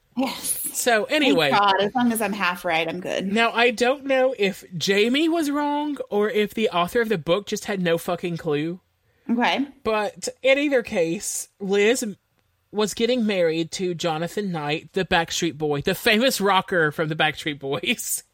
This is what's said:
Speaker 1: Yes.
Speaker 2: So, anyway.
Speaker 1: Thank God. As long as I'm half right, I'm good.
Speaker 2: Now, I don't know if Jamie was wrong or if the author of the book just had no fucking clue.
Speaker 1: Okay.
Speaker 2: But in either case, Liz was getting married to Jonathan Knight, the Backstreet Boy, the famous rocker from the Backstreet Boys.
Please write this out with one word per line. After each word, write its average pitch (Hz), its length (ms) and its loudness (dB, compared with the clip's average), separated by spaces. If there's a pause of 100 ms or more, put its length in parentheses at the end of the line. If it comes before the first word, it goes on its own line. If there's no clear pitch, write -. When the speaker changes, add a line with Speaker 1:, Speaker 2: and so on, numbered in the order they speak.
(160)
Speaker 1:
Yes. - 580 -4
Speaker 2:
So, 220 320 2
anyway. 277 460 2
Speaker 1:
Thank 208 100 4
God. 196 200 4
As 202 140 0
long 240 160 2
as 226 100 -2
I'm 202 120 -2
half 185 320 -2
right, 165 220 0
I'm 170 120 -6
good. 180 320 -4
Speaker 2:
Now, 226 200 2
I 233 200 2
don't 254 340 0
know 262 320 2
if 196 260 -2 (120)
Jamie 226 540 2
was 311 220 0
wrong 294 460 -2 (120)
or 208 200 0
if 202 240 0
the 220 160 0
author 175 320 0
of 226 80 -2
the 208 80 0
book 175 300 0
just 208 180 -6
had 202 160 -4
no 170 160 2
fucking 170 400 -4
clue. 160 420 -2 (500)
Speaker 1:
Okay. 233 360 2 (180)
Speaker 2:
But 214 460 -2 (120)
in 269 160 4
either 285 260 2
case, 185 680 -4 (100)
Liz 202 460 2 (680)
was 208 220 0
getting 233 320 2
married 165 480 0
to 180 200 -4
Jonathan 170 580 -4
Knight, 151 420 -4
the 185 120 0
Backstreet 165 520 0
Boy, 147 240 -2
the 185 140 0
famous 233 440 2
rocker 185 520 2
from 160 180 -4
the 160 60 -4
Backstreet 156 440 -2
Boys. - 640 -4 (100)